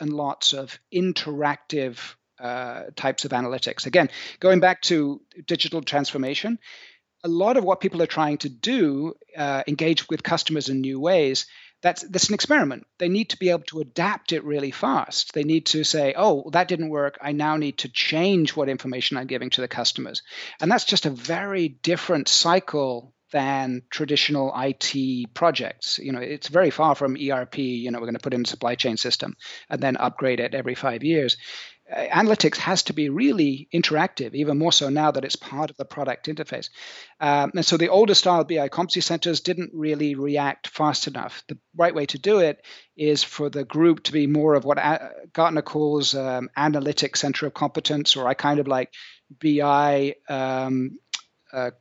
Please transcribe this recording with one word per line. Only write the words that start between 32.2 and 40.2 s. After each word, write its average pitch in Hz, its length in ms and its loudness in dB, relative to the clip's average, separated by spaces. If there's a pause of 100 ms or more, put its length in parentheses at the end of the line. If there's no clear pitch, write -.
has 170 260 0
to - 100 -4
be 151 180 0
really 151 640 2
interactive, 156 600 0
even 143 240 0
more 165 140 4
so 143 160 2
now 151 240 2
that 135 120 -4
it's 135 120 -4
part 147 340 -8
of 143 60 -20
the 135 80 -10
product 135 420 -6
interface. 151 420 -8 (520)
Um, 143 340 2
and 165 100 0
so 175 120 4
the 170 140 4
older 202 240 8
style 175 280 4
B 160 160 0
I 139 100 0
competency 175 340 -2
centers 165 380 0
didn't 180 320 -4
really 151 440 -2
react 143 500 -2